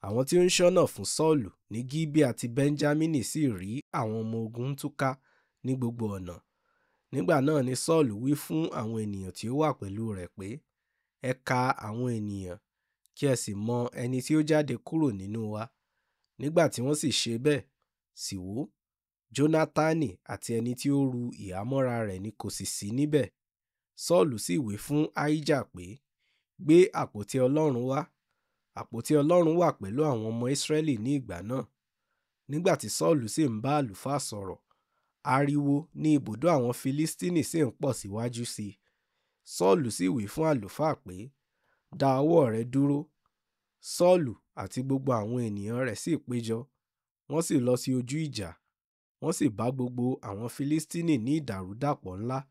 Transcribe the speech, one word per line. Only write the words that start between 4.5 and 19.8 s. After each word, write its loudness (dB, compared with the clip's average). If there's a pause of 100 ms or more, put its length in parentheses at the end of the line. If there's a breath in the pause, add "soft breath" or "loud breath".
túká -4 (540)
ní -2
gbogbo -4
ọ̀nà. -8 (800)
Nígbà 2
náà 4
ni -2
Sọ́ọ̀lù 2
wí -2
fún -4
àwọn -6
ènìyàn -6
tí -12
ó -4
wà 2
pẹ̀lú -8 (100)
rẹ̀ -10
pé, -12 (760)
"Ẹ -2 (120)
ka 0 (140)
àwọn -6
ènìyàn, -6 (600)
kí -6
ẹ 4
sì -6
mọ -2 (120)
ẹni -4
tí -4
ó 4
jáde 2
kúrò -2
nínú -6 (100)
wa." -6 (760)
Nígbà 2
tí -8
wọ́n 0
sì -2
ṣe -2
bẹ́ẹ̀, 0 (520)
sì -10
wò, -8 (720)
Jónátánì 2 (120)